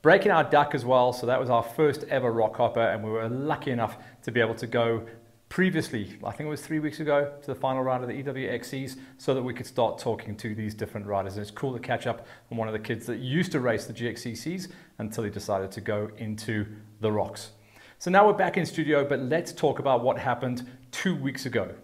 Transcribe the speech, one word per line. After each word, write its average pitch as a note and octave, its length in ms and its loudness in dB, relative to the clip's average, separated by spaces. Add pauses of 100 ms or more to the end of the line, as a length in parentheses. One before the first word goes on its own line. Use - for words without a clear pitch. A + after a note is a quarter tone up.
breaking G3 300 8
our D#3+ 120 6
duck C#3+ 320 4
as B2 80 -2
well. B2 300 4
So A#2 120 -6
that B2 140 2
was B2+ 100 -2
our A#2 140 4
first D3 460 2
ever B2 240 2
rock A2+ 240 2
hopper, A#2 240 2
and G#2+ 240 2
we A2 40 -4
were A2+ 200 -2
lucky C#3+ 420 -2
enough A2+ 240 -2 (280)
to A2 100 -6
be A#2 80 4
able A2+ 140 2
to A#2 120 -8
go A#2 380 2 (420)
previously, D#3 760 0
I - 60 -4
think D3+ 160 -8
it - 20 -6
was D3+ 100 -6
three D#3 200 -4
weeks D3+ 200 -4
ago, C#3+ 400 2
to - 80 -14
the C3 80 -4
final C3 280 -2
round B2+ 200 0
of B2 60 -6
the A2 60 -6
E C#3 80 -8
W C3 260 -6
X A#2+ 180 -6
Cs C3+ 300 -8 (200)
so - 160 0
that C3 80 0
we B2 120 -4
could A#2+ 120 -8
start - 340 0
talking G#2+ 360 -4
to G#2+ 180 -8
these G#2+ 220 -4
different G#2 320 -8
riders. G2 300 -2
And G#2 40 -6
it's G#2 100 -10
cool C3+ 200 -4
to A#2+ 80 -6
catch A#2+ 260 -4
up A2+ 220 -6 (240)
on A#2+ 60 -6
one A2 100 -2
of A2 60 -6
the G#2+ 60 -2
kids A2+ 260 -6
that A#2 140 -4
used C3 340 0
to D3 80 2
race A2+ 240 0
the A#2+ 80 -12
G A#2+ 160 -4
X - 140 -8
C A#2 120 -6
Cs F3+ 320 -8 (300)
until A2+ 260 -4
he G#2 60 -2
decided G2 420 -2
to - 80 -10
go G#2+ 380 -4
into G#2+ 480 -4 (340)
the G#2+ 100 2
rocks. - 420 -2 (480)
So F3+ 120 -4
now G3+ 160 10
we're G3+ 60 6
back F#3+ 240 2
in E3+ 80 2
studio, D3 420 2
but C3+ 140 0
let's D3+ 300 0
talk C#3 280 2
about B2+ 240 4
what B2 160 2
happened B2 480 -2 (240)
two F3+ 240 -2
weeks C3 320 -4
ago A2 260 -2 (100)